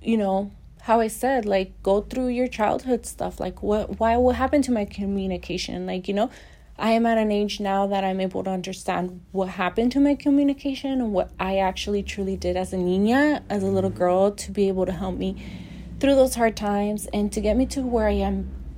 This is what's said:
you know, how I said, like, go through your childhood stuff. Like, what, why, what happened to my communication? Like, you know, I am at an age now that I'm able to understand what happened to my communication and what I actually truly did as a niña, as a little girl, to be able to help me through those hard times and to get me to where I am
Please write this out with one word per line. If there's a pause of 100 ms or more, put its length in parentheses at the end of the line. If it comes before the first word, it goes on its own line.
you
know, (300)
how
I
said,
like, (120)
go
through
your
childhood
stuff.
Like,
what,
why,
what
happened
to
my
communication?
Like,
you
know, (480)
I
am
at
an
age
now
that
I'm
able
to
understand (100)
what
happened
to
my
communication
and
what
I
actually
truly
did
as
a
niña,
as
a
little
girl,
to
be
able
to
help
me (560)
through
those
hard
times
and
to
get
me
to
where
I
am (260)